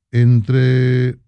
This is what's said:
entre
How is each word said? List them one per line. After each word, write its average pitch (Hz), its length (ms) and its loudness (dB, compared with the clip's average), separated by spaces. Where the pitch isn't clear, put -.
entre 127 1160 0